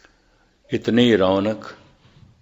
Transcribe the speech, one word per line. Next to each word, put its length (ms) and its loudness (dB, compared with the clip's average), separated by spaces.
ਇਤਨੀ 440 2
ਰੌਣਕ, 580 -2